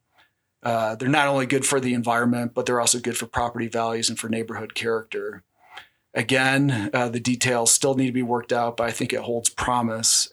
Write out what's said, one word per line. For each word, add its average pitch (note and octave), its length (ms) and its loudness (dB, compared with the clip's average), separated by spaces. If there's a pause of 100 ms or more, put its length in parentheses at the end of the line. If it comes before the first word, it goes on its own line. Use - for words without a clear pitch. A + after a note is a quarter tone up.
(600)
Uh, A2+ 340 0
they're B2+ 140 -4
not D3 180 4
only C3+ 180 2
good C3+ 200 0
for C#3 140 2
the B2 140 0
environment, A#2+ 600 2
but B2 120 -2
they're B2 160 2
also A#2 180 2
good A#2 180 -4
for A2+ 100 -6
property A#2+ 400 -2
values A#2 420 -2
and A2 100 -6
for A#2 100 -8
neighborhood A2+ 460 -4
character. G#2+ 680 -4 (680)
Again, C3 800 2
uh, B2 160 0
the A#2 100 -4
details A#2+ 520 2
still C3+ 240 2
need C3 120 2
to B2 60 -2
be B2+ 100 0
worked A#2+ 300 -2
out, A#2+ 240 0
but A#2 100 0
I A2+ 40 -2
think B2 200 -4
it A2 100 -2
holds A#2+ 280 -2
promise A#2 840 0